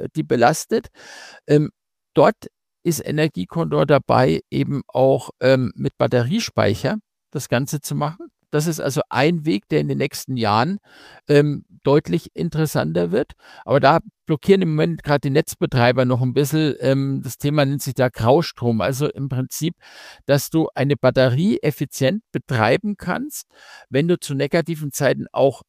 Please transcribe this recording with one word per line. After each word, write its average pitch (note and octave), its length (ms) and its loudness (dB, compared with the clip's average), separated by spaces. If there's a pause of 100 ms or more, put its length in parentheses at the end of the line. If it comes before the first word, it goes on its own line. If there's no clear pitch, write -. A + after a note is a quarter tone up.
(160)
die D#3 80 -2
belastet. C#3 640 0 (580)
Ähm, D3 240 2 (420)
dort D#3+ 340 4 (360)
ist E3+ 160 -2
Energiekontor D#3 880 -2
dabei, C#3 560 2 (100)
eben C3+ 360 -2
auch, C3+ 420 0 (100)
ähm, B2+ 360 2
mit C3 220 -6
Batteriespeicher B2 1000 0 (340)
das C#3+ 160 -10
Ganze C#3+ 320 -2
zu - 160 -8
machen. D#3 320 -6 (240)
Das D3+ 160 0
ist D#3 140 -4
also C#3 180 -2 (100)
ein D3+ 360 0
Weg, F#3 240 -4
der D#3 100 0
in D3 80 -2
den C#3 120 -4
nächsten - 360 -6
Jahren, A#2 440 0 (500)
ähm, D3 340 2 (200)
deutlich D#3+ 500 0
interessanter D#3 800 -2
wird. - 180 -2 (320)
Aber C3 160 2
da C#3+ 200 6 (260)
blockieren F#3+ 360 2
im E3 100 0
Moment D#3+ 320 -2
gerade C#3+ 180 0
die D3 80 -2
Netzbetreiber C3 760 2
noch B2+ 180 0
ein B2+ 120 -2
bisschen. D3 480 0
Ähm, C3+ 420 0
das B2 140 -12
Thema C#3+ 260 0
nennt C#3 180 -2
sich C3 120 -8
da B2+ 160 2
Graustrom. A#2+ 720 0
Also C3+ 280 -2
im C3+ 200 -8
Prinzip, C3+ 460 -6 (500)
dass C#3 240 0
du D#3+ 260 0
eine C#3+ 220 0
Batterie C3 640 2
effizient D3 640 -2 (100)
betreiben C3 640 0
kannst, - 500 -8 (420)
wenn D3 200 0
du F3 100 0
zu - 140 -8
negativen D3+ 580 -2
Zeiten - 400 -2
auch C3 380 2